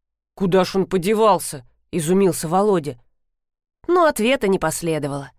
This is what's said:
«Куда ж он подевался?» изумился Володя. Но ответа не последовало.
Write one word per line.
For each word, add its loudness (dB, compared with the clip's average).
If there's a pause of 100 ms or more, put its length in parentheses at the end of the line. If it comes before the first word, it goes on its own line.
(340)
«Куда 2
ж -6
он 0
подевался?» 0 (240)
изумился 0
Володя. 0 (880)
Но 4
ответа 0
не 2
последовало. -4